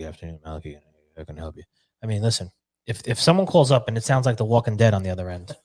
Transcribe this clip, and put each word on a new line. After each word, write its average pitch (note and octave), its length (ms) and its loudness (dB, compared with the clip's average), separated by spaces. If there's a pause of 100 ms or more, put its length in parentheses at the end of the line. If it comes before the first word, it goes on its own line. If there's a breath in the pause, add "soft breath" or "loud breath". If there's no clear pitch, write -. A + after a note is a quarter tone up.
good - 60 -12
afternoon, D#2+ 380 -14
Malachi. D#2 340 -12 (400)
I D#2+ 60 -14
can D#2 120 -16
help D#2 200 -12
you. - 80 -20 (380)
I - 40 -12
mean, G#2+ 160 -2
listen, G#2 280 -2 (360)
if, A2+ 200 -8
if A#2+ 140 -4
someone F#3 260 4
calls D#3 260 4
up B2+ 160 4
and A2+ 80 -4
it A2+ 80 -4
sounds C3 220 2
like B2 100 0
The A2+ 80 -2
Walking A#2 320 2
Dead A2 180 4
on G2 80 0
the F#2+ 80 -4
other F#2 200 -6
end F2+ 340 -12